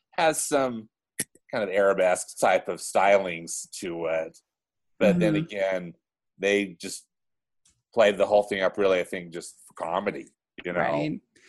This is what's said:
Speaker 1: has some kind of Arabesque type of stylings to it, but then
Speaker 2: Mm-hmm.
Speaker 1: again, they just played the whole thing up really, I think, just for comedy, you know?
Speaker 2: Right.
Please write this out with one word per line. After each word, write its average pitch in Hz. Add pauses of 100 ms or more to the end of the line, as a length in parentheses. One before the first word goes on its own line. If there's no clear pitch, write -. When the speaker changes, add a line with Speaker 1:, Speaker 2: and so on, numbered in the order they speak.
(120)
Speaker 1:
has -
some 127 (600)
kind 123
of 95
Arabesque 92
type 95
of 87
stylings 95 (120)
to 85
it, 80 (600)
but 101
then 104
Speaker 2:
Mm-hmm. 101
Speaker 1:
again, 95 (440)
they 98
just - (880)
played 104
the 95
whole 104
thing 98
up 92
really, 95
I 87
think, 87
just 85 (100)
for -
comedy, 87 (360)
you -
know? 175
Speaker 2:
Right. 156 (280)